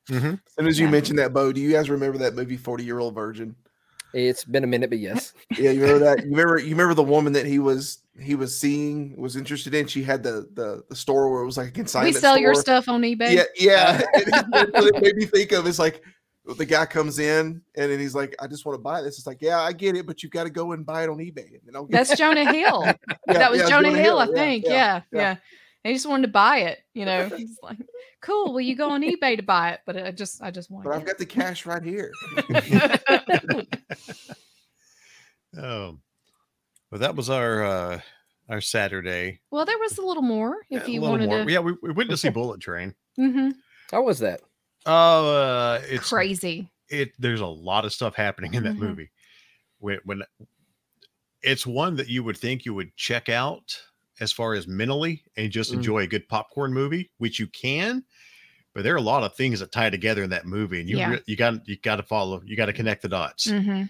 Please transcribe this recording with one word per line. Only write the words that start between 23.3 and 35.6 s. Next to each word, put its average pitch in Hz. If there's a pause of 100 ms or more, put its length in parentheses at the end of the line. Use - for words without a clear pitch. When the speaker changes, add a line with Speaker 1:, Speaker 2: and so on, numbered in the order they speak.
Speaker 3:
was 240
Speaker 2:
yeah, 170
Speaker 3:
Jonah 294
Speaker 2:
Jonah 302
Speaker 3:
Hill, 330
Speaker 2:
Hill. -
Speaker 3:
I 254
Speaker 2:
Yeah, 214
Speaker 3:
think. 262
Speaker 2:
yeah, -
Speaker 3:
Yeah, 208 (120)
Speaker 2:
yeah. 220
Speaker 3:
yeah. 190 (500)
He 233
just 262
wanted 277
to 202
buy 220
it, 170 (140)
you 208
know. 185
Speaker 2:
<laughs> 240
Speaker 3:
He's 226
like, - (420)
"Cool, 403
will 247
you 254
go 294
on 285
eBay 294
to 208
buy 175
it?" 175
But 180
I 185
just, 190
I 185
just 180
want 196
Speaker 2:
But 143
Speaker 3:
it. 151
Speaker 2:
I've 156
got 190
the 180
cash 180
right 170
here. 180 (380)
Speaker 3:
<laughs> - (1900)
Speaker 1:
Oh, 101 (920)